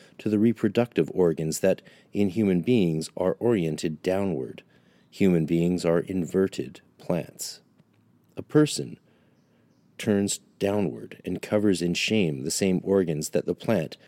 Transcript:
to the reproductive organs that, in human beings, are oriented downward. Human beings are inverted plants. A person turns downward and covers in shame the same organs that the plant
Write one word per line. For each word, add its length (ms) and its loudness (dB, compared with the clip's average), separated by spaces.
to 120 -6
the 100 2
reproductive 720 0
organs 460 0
that, 220 0
in 160 0
human 320 2
beings, 560 0
are 200 0
oriented 640 -2
downward. 600 -4
Human 360 4
beings 380 0
are 160 2
inverted 800 -2
plants. 600 -8
A 40 -8
person 560 0
turns 420 0
downward 680 -2
and 200 -6
covers 360 2
in 140 0
shame 500 0
the 60 -6
same 340 2
organs 460 0
that 160 -2
the 80 -2
plant 440 -4